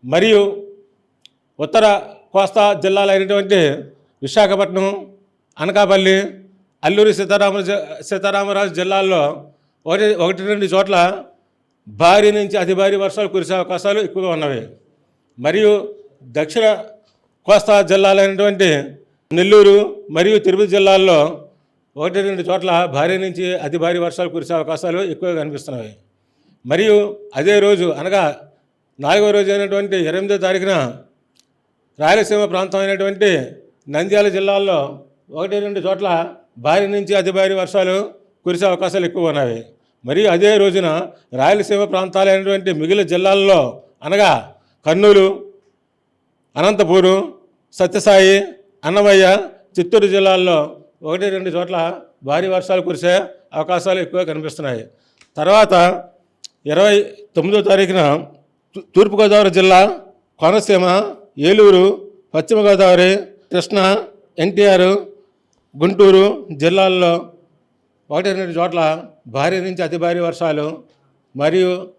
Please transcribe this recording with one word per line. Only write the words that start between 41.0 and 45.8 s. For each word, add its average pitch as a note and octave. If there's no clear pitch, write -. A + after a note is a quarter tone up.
రాయలసీమ G3+
ప్రాంతాలైనటువంటి F#3+
మిగిలిన E3+
జిల్లాల్లో F3+
అనగా E3
కర్నూలు, G3